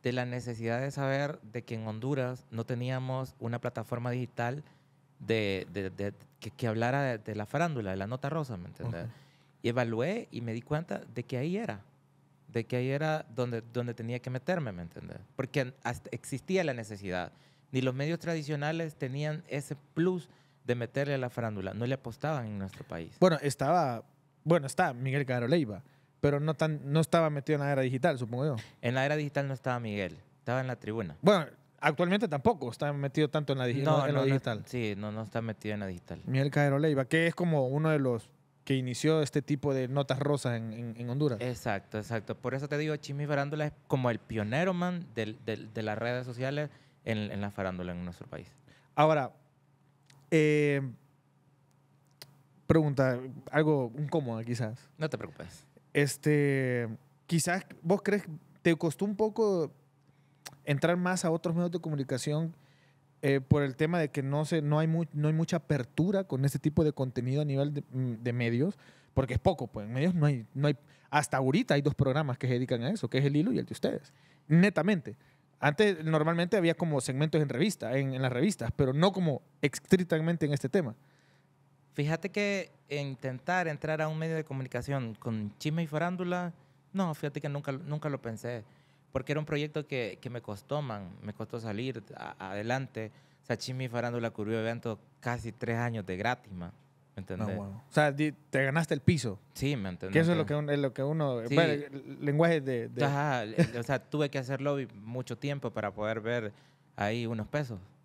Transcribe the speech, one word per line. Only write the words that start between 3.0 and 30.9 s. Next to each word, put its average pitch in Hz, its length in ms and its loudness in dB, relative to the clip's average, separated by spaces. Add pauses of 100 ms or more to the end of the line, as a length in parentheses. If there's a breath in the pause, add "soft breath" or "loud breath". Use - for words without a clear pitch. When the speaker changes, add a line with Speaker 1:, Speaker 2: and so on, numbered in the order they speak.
Speaker 1:
una 117 200 -4
plataforma 120 520 -4
digital 123 520 -4 (560 soft breath)
de, 101 520 0
de, 95 180 -4
de, 101 240 -6 (260)
que, 110 120 -12
que - 160 -4
hablara 117 340 0
de, 123 160 -2
de 107 180 -8
la 107 100 -4
farándula, 139 460 -2
de 95 60 -4
la 98 100 -4
nota 131 220 -6
rosa, 143 280 -4
¿me 87 100 -12
entendés? 104 380 -8
Speaker 2:
Ok. 117 40 -8 (520 soft breath)
Speaker 1:
Y 117 80 0
evalué 120 600 0
y - 100 -8
me 113 120 -6
di 117 80 -6
cuenta 160 400 -4 (120)
de 120 100 -6
que 131 140 -6
ahí 160 200 -2
era, 147 220 -6 (680)
de 117 160 -2
que - 100 -4
ahí 123 140 0
era 156 440 -2
donde, 117 280 -2 (120)
donde 120 200 -4
tenía 120 260 -6
que 127 100 -8
meterme, 131 440 -2
¿me 87 80 -8
entendés? - 380 -12 (180)
Porque 127 360 -2 (100)
hasta - 280 -6
existía 185 540 -2
la 139 80 0
necesidad. 98 580 -6 (400 soft breath)
Ni 127 100 0
los 127 140 0
medios 156 240 -2
tradicionales 156 800 -4
tenían 151 500 -4
ese 139 300 -6 (160)
plus 180 360 0 (360 soft breath)
de 120 100 2
meterle 139 380 -2
a 135 40 0
la 127 120 -2
farándula. 104 440 -4
No 107 140 -4
le 131 80 0
apostaban 127 520 -6
en 104 120 -6
nuestro 95 240 -8
país. 82 380 -10
Speaker 2:
Bueno, 175 200 8
estaba, 139 600 0 (400)
bueno, 156 240 4
está 165 260 0
Miguel 131 320 -2
Caro 123 220 0
Leiva, 127 340 2 (400 soft breath)
pero 143 180 4
no 156 140 0
tan, 156 280 0 (120)
no 160 60 6
estaba 160 320 4
metido 147 240 0
en 143 100 0
la 143 60 2
era 135 100 2
digital, 131 380 2
supongo 123 260 -2
yo. 143 100 0 (260 loud breath)
Speaker 1:
En 120 120 0
la 131 120 2
era 151 100 2
digital 143 320 -2
no 135 80 -4
estaba 123 240 -2
Miguel, 101 360 -4 (220)
estaba 127 240 0
en 131 60 -2
la 123 80 -4
tribuna. 104 480 -6